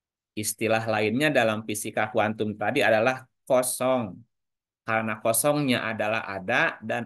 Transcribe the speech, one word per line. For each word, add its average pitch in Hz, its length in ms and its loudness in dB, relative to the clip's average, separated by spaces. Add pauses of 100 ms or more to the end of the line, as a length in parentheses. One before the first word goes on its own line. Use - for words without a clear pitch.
(340)
Istilah 110 560 0
lainnya 110 400 2
dalam 113 380 2
fisika 107 420 -4
kuantum 107 480 0
tadi 107 240 0
adalah 113 460 2 (180)
kosong. 127 720 0 (720)
Karena 110 340 -2
kosongnya 135 640 2
adalah 110 400 -2
ada 101 560 -2
dan 113 240 -6